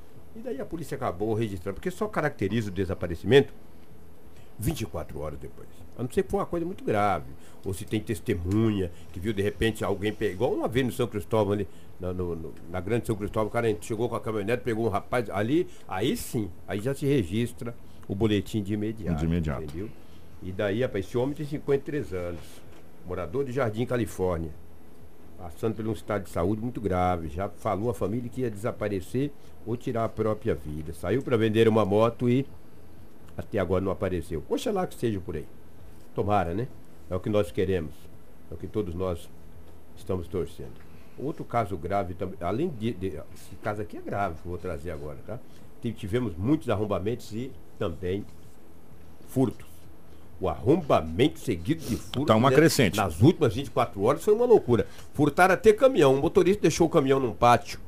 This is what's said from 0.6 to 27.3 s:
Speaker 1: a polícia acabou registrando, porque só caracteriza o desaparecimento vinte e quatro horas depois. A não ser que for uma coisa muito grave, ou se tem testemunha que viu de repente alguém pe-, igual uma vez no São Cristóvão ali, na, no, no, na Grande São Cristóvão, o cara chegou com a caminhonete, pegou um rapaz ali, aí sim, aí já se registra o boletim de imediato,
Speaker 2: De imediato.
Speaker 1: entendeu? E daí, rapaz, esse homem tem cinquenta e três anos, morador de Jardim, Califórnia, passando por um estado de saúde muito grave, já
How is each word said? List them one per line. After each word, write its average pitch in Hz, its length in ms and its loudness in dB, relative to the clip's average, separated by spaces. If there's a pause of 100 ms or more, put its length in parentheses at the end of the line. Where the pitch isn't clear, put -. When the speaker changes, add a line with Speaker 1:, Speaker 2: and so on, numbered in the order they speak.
Speaker 1:
a 208 40 -6
polícia - 300 -8
acabou 107 380 -2
registrando, 98 420 -2
porque - 140 -6
só 208 180 -4
caracteriza 117 600 0
o - 40 -8
desaparecimento 95 760 4 (1080)
vinte 104 220 -2
e 107 40 -4
quatro 76 340 -8
horas 73 200 -6
depois. - 280 -12 (300)
A 117 60 -4
não 127 80 -2
ser 196 120 2
que 190 60 -6
for 202 80 -2
uma 180 80 0
coisa 170 200 -4
muito 196 180 -8
grave, 101 420 2 (400)
ou 98 80 -2
se 92 100 -6
tem 110 160 -2
testemunha 101 920 0 (200)
que 92 80 -8
viu 104 140 -2
de 98 80 -2
repente 107 420 0
alguém 98 300 0
pe-, 104 180 0
igual 120 220 0
uma 311 140 0
vez 127 180 2
no 117 60 0
São 120 160 0
Cristóvão 104 460 2
ali, 104 140 0 (320)
na, 90 140 -4
no, 90 220 -2
no, 78 180 -8 (160)
na 87 100 -4
Grande 107 280 0
São 113 80 2
Cristóvão, 104 320 -2
o - 40 -6
cara 117 300 2
chegou 117 260 -2
com 113 80 -2
a 107 60 -2
caminhonete, 107 400 -2
pegou 117 240 0
um 110 40 4
rapaz 101 420 -2
ali, 127 360 2 (200)
aí 110 280 0
sim, 107 340 -4 (180)
aí 98 120 -2
já 123 140 -2
se 143 140 -4
registra 117 680 0 (340)
o 101 60 -2
boletim 104 480 2
de 101 120 -2
imediato, 104 460 -2
Speaker 2:
De 80 60 0
imediato. 80 380 2
Speaker 1:
entendeu? 80 260 -8 (540)
E 92 80 -8
daí, 104 320 0
rapaz, 101 220 0
esse - 120 -2
homem 135 160 0
tem 151 120 -6
cinquenta 139 360 0
e - 40 -10
três 98 280 -4
anos, 87 280 -4 (640)
morador 90 380 -2
de 127 60 -6
Jardim, 120 340 0
Califórnia, 92 680 0 (880)
passando 92 360 -2
por 110 120 -4
um 110 60 0
estado 104 320 -2
de - 40 -12
saúde 98 320 2
muito 123 180 -4
grave, 90 500 2
já 95 200 -4